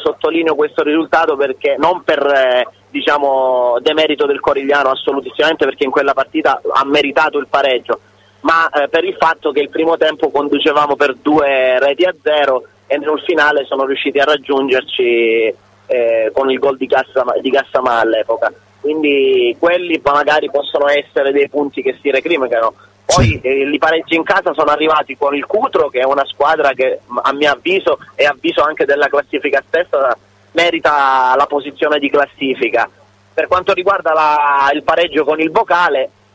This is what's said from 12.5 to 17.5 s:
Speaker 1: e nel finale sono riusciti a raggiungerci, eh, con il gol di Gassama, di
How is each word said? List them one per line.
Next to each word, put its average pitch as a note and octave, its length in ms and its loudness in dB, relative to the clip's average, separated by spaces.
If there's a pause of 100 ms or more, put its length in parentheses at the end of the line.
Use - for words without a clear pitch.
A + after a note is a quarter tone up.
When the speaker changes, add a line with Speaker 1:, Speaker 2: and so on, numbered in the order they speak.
Speaker 1:
e C#3+ 120 -2
nel D3+ 260 -4
finale D3+ 400 2
sono C3+ 220 -4
riusciti C3+ 320 -4
a C#3 60 2
raggiungerci, B2 1300 0 (340)
eh, A2+ 440 0
con C3+ 180 0
il B2+ 80 -2
gol C3+ 180 0
di C3 100 -6
Gassama, C3 540 -2
di C3+ 100 -4